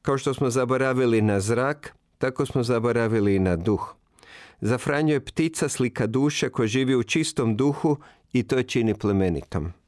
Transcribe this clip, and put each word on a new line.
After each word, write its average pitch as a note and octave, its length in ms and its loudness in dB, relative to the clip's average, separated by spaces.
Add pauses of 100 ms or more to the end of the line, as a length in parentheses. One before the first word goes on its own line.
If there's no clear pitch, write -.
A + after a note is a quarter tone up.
Kao C#3 160 0
što C3+ 160 -2
smo C3 160 0
zaboravili B2+ 720 2
na G#2 180 2
zrak, B2 560 -4 (220)
tako C3 280 -2
smo C3 180 -2
zaboravili A2+ 720 2
i F#2+ 40 2
na F#2 160 2
duh. F#2+ 400 -2 (640)
Za A#2 160 0
Franju D3+ 360 0
je C3+ 120 -2
ptica D#3+ 440 -2
slika B2 380 -2
duše C3 420 0
koja A2+ 180 0
živi C3 280 0
u A#2+ 80 2
čistom B2+ 540 -2
duhu C#3+ 400 0 (360)
i B2 100 2
to C3 140 0
je B2 60 2
čini A2+ 300 0
plemenitom. F#2 800 -2 (160)